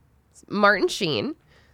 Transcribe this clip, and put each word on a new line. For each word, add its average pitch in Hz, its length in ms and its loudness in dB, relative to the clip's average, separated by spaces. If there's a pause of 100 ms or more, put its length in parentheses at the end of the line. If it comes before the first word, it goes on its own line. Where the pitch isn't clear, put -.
(480)
Martin 208 400 2
Sheen. 180 480 -4 (380)